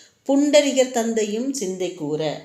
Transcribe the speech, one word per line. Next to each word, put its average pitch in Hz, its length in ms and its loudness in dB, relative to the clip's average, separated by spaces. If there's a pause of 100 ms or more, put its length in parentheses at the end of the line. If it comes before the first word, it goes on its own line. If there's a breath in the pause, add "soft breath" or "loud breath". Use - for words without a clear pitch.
(240 loud breath)
புண்டரிகர் 277 680 4
தந்தையும் 226 600 -2
சிந்தை 185 420 -4
கூற 151 260 -4 (240)